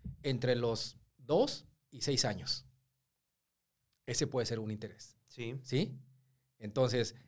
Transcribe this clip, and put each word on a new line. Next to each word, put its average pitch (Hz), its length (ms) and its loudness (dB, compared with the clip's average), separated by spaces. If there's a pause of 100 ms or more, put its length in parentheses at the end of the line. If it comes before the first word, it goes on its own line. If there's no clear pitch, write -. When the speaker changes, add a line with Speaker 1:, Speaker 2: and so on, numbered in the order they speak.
(240)
Speaker 1:
entre 127 320 2
los 117 420 -2 (200)
dos 165 480 2 (260)
y - 100 -16
seis 139 240 2
años. - 400 -4 (1400)
Ese 127 220 2
puede 127 180 0
ser 113 140 -2
un 107 120 -4
interés. 104 460 -10 (100)
Speaker 2:
Sí. 120 360 -8
Speaker 1:
¿Sí? - 300 0 (640)
Entonces, 117 560 2 (120)